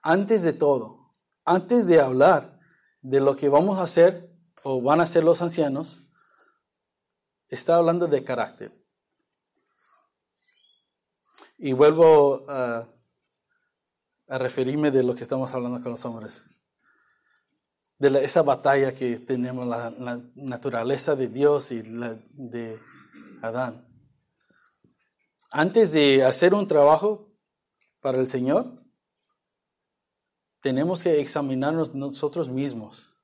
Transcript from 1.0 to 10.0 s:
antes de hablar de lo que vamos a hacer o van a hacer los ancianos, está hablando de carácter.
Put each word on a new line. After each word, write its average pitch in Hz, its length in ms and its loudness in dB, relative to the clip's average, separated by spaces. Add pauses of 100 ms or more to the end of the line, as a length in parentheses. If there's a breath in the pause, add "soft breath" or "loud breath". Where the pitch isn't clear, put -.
antes 190 400 0
de 165 160 6
hablar 135 580 2 (420)
de 135 180 0
lo 139 160 2
que 143 140 -2
vamos 180 280 2
a 185 60 -2
hacer 175 520 2 (280)
o 131 180 -4
van 143 180 2
a 170 40 2
hacer 165 200 0
los 165 200 2
ancianos, 160 680 -6 (1400)
está - 260 -2
hablando 170 320 2
de 143 160 0
carácter. 110 520 -10 (2750 soft breath)